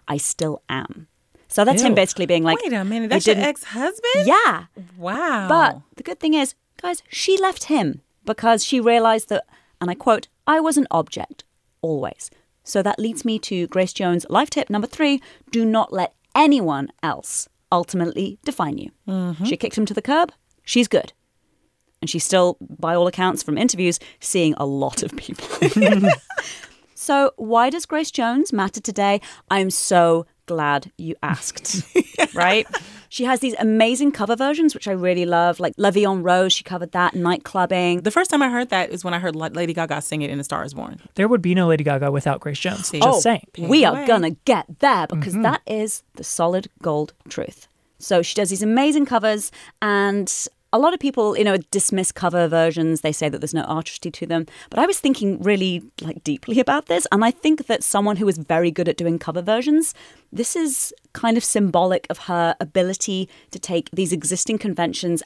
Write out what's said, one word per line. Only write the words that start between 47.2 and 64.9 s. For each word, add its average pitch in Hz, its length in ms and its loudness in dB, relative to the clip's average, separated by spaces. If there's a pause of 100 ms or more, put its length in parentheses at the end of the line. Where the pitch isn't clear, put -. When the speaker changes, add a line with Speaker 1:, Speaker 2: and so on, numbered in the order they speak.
Speaker 1:
truth. - 400 -10 (300)
So 180 240 2
she - 120 -4
does 202 160 0
these 196 120 -4
amazing 277 440 4
covers, 214 460 -2 (300)
and 202 500 0 (400)
a 226 60 2
lot 311 140 4
of 359 80 -4
people, 247 380 0
you 214 60 2
know, 202 120 2 (140)
dismiss 190 420 -2
cover 175 360 0
versions. 160 520 2
They 156 120 -2
say 151 180 -2
that 156 100 -8
there's 151 140 -8
no 160 80 0
artistry - 480 -6
to - 160 -10
them. 165 180 -2 (240)
But - 120 -4
I 294 40 6
was 392 160 0
thinking 220 400 0
really, 190 420 0 (200)
like, - 200 -12
deeply 220 380 -2
about 277 260 0
this, 339 240 0
and 202 140 4
I 233 60 4
think 302 380 0
that 226 140 0
someone 202 340 0
who 196 120 0
is 175 80 0
very 165 340 0
good 165 180 -2
at - 100 -2
doing 170 200 -2
cover 165 220 -6
versions, 254 540 2 (360)
this 233 240 -6
is 311 380 -2 (220)
kind 233 240 0
of 220 60 -2
symbolic 185 640 2
of - 80 -6
her 170 420 0
ability 185 720 -2 (220)
to 185 60 -16
take 175 340 -4
these 175 200 -2
existing 180 460 -2
conventions 170 680 -2